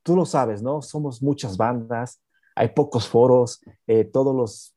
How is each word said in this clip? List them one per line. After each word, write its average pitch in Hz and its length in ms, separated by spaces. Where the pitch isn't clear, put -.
tú 170 120
lo 180 100
sabes, 110 360
¿no? 139 200
Somos 139 400
muchas 135 340
bandas, 117 640
hay 117 140
pocos 143 380
foros, 123 540
eh, 110 180
todos 135 320
los 120 420